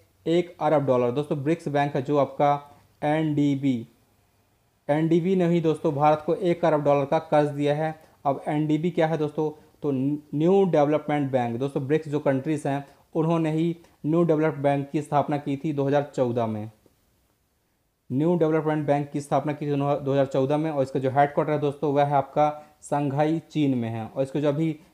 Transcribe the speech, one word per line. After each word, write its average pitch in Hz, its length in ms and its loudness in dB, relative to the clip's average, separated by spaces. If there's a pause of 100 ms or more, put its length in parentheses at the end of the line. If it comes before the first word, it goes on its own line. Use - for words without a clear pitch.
(280)
एक 175 340 0
अरब 151 240 2
डॉलर। 123 260 2
दोस्तों, 147 320 -4
ब्रिक्स 165 240 -2
बैंक 143 280 -2
है 139 60 0
जो 147 160 0
आपका 143 640 0 (240)
एनडीबी, 143 840 0 (1000)
एनडीबी 165 460 2
ने 175 120 2
ही 170 140 2
दोस्तों 156 340 0
भारत 151 300 2
को 165 100 0
एक 175 300 0
अरब 151 180 2
डॉलर 143 220 2
का 160 140 0
कर्ज 151 300 2
दिया 143 260 -2
है। 156 200 -4 (300)
अब 135 220 -2
एनडीबी 156 440 0
क्या 165 160 2
है 160 100 -2
दोस्तों? 151 320 -2 (340)
तो 147 80 -2
न्यू 147 720 2
डेवलपमेंट 147 680 2
बैंक। 120 280 -2
दोस्तों, 139 280 -4
ब्रिक्स 151 220 0
जो 143 100 -2
कंट्रीज 147 480 -2
हैं 139 180 -4 (300)
उन्होंने 165 360 0
ही 165 240 0 (300)
न्यू 165 180 2
डेवलपमेंट 156 400 2
बैंक 143 260 0
की 156 120 -2
स्थापना 147 360 -2
की 139 200 -4
थी 156 160 -6
दो 139 140 -2
हज़ार 143 280 0
चौदह 120 320 0
में, 110 240 -8 (1400)
न्यू 151 280 0
डेवलपमेंट 156 500 0
बैंक 143 240 0
की 147 100 -6
स्थापना 147 320 -2
की 147 120 -8
थी 147 100 -2
दो 139 360 -2
हज़ार 139 140 2
चौदह 135 320 0
में। 156 140 -2
और 143 120 0
इसका 135 160 -4
जो 131 100 0
हेडक्वार्टर 147 420 2
है 147 80 0
दोस्तों 143 340 -2
वह 143 120 4
है 143 80 -2
आपका 147 360 2 (320)
संघाई 147 580 -2
चीन 143 380 0
में 117 120 -2
है। 113 160 -6
और 135 180 -4
इसके 143 180 -2
जो 147 60 0
अभी 156 240 0 (220)